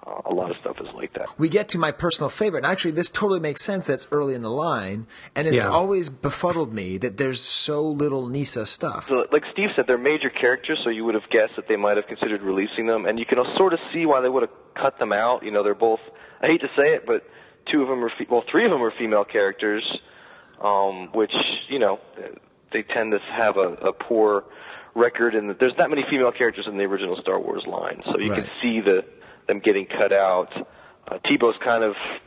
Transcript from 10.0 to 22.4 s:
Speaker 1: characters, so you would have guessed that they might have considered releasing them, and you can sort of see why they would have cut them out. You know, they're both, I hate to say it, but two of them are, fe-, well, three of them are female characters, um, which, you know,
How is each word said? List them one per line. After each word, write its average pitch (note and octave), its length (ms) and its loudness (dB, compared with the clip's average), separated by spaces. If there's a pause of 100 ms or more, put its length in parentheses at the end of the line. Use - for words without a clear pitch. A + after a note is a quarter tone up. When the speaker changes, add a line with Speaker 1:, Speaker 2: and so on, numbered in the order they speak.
Speaker 1:
characters, C3 560 0
so A#2+ 60 0
you A2+ 140 -4
would A2+ 100 0
have G#2+ 160 -4
guessed A2 260 2
that G#2+ 120 -10
they A2 80 2
might G#2 200 2
have G#2 120 -2
considered G#2+ 340 -4
releasing G2 440 -2
them, A2 200 0
and G#2+ 120 0
you A#2 60 -4
can B2 140 2 (180)
sort F#3 160 4
of E3 60 0 (160)
see E3+ 100 0
why C#3 160 4
they B2+ 80 2
would B2+ 140 2
have A2+ 80 -2 (240)
cut - 240 -2
them A2 140 0
out. A#2 320 2
You G#2+ 80 -6
know, G#2 100 2
they're G2+ 120 2
both, A2+ 260 2 (420)
I C3 60 2
hate E3 140 4
to C#3 140 -4
say C#3+ 180 4
it, - 120 -6
but A2+ 160 0 (420)
two D3+ 160 2
of C3 80 0
them B2+ 160 -2
are, A2+ 60 -2
fe-, - 180 -8
well, A#2+ 220 2
three G#3 160 4
of G#3+ 60 4
them C3+ 100 0
are A2+ 80 0
female G#2+ 340 0
characters, G#2 760 -2 (600)
um, G2 520 0
which, G#2+ 220 0 (340)
you C3+ 100 -4
know, G2+ 220 2 (720)